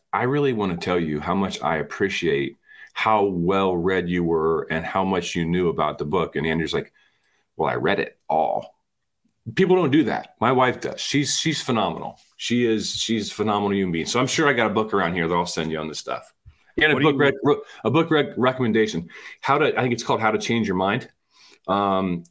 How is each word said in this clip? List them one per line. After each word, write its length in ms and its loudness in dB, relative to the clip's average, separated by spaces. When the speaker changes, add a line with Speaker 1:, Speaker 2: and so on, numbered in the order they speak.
Speaker 1:
"I 100 0
really 300 0
wanna 240 -2
tell 220 0
you 200 -2
how 160 -2
much 260 -2
I 160 0
appreciate 760 -2
how 320 2
well 500 2
read 320 0
you 160 0
were 480 0
and 140 -4
how 180 -2
much 320 -2
you 100 0
knew 220 0
about 300 -2
the 80 -4
book." 320 -2
And 100 -2
Andrew's 260 -2
like, 200 -4
"Well, 120 0
I 60 -2
read 240 0
it 180 -6
all." 460 -2
People 200 4
don't 160 2
do 140 4
that. 340 -6
My 140 4
wife 260 2
does. 220 -8
She's, 360 0
she's 240 -2
phenomenal. 560 -2
She 260 0
is, 320 0
she's 340 -2
a 40 -12
phenomenal 420 0
human 160 0
being. 140 -2
So 160 0
I'm 60 0
sure 200 2
I 60 4
got 180 2
a 20 -4
book 200 0
around 220 0
here 120 0
that 80 0
I'll 100 2
send 240 -4
you 100 -4
on 100 -6
this 100 -10
stuff. 340 -10
And 160 4
a 20 4
Speaker 2:
What 60 0
do 60 4
Speaker 1:
book 80 4
Speaker 2:
you 40 -2
Speaker 1:
rec-, 140 4
re-, 180 2
a 80 2
book 180 2
rec-, 280 2
recommendation. 720 0
How 160 2
to, 200 2
I 40 0
think 120 2
it's 80 -4
called 200 -2
How 100 2
to 60 0
Change 280 0
Your 120 -2
Mind. 320 -2
Um, 640 0